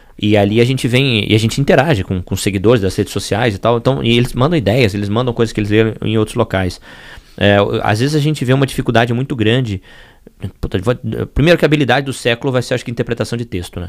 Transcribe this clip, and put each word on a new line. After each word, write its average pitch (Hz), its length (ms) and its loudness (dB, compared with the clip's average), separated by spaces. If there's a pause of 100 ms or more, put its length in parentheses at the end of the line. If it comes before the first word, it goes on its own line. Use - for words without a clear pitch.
(200)
E 107 160 2
ali 101 240 4
a 120 40 6
gente 131 240 0
vem, 123 420 0
e 104 40 4
a 107 40 6
gente 110 220 0
interage 143 420 2
com, 92 200 -4
com - 140 -8
seguidores 101 460 2
das 92 140 -2
redes 101 160 -2
sociais 104 420 -2
e 92 40 -8
tal. 117 200 0
Então, 131 240 0
e 117 140 2
eles 120 160 2
mandam 147 260 2
ideias, 104 360 2
eles 101 140 -4
mandam 120 260 0
coisas 113 180 0
que - 80 -2
eles 104 100 -2
leram 110 320 2
em 107 160 0
outros 107 160 -2
locais. 95 460 -2 (560)
É, 101 260 4
o, 117 220 -2
às 107 160 0
vezes 147 160 0
a - 40 2
gente 147 240 -2
vê 123 80 2
uma 135 140 2
dificuldade 120 460 0
muito 120 240 -4
grande. 110 440 0 (800)
Puta, - 180 -4
vou, 113 160 0 (320)
primeiro 160 320 2
que - 60 0
a - 20 4
habilidade 143 400 0
do 131 60 -6
século 123 400 -2
vai 123 100 0
ser, 127 120 -6
acho 120 100 -4
que, 123 60 -8
interpretação 117 480 -4
de 120 60 -8
texto, 90 360 -8
né? 90 80 -10